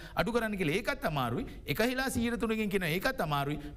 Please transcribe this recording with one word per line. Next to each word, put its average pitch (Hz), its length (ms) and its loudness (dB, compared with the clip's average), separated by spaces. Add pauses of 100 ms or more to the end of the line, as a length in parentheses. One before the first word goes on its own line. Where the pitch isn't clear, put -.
(160)
අඩු 175 160 2
කරන්න 220 260 0
කියලා 170 200 2
ඒකත් 269 280 -2
අමාරුයි. 143 400 0 (180)
එක 147 160 -4
හෙලා 254 300 2
සියයට 240 300 0
තුනකින් 220 300 0
කියන 180 220 2
ඒකත් 226 300 0
අමාරුයි. 147 360 0 (200)